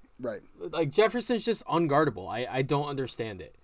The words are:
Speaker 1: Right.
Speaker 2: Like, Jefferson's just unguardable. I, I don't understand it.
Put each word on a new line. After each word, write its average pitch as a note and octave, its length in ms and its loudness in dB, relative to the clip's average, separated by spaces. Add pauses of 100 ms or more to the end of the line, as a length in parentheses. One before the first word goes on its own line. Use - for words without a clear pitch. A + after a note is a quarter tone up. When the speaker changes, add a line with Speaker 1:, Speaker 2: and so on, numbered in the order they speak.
(200)
Speaker 1:
Right. A2+ 220 -6 (180)
Speaker 2:
Like, D#3+ 320 -2
Jefferson's A3 540 2
just A3+ 200 0
unguardable. C#3+ 640 2
I, A2+ 220 -4
I C3 120 0
don't C#3+ 240 0
understand A2+ 540 -6
it. - 220 -16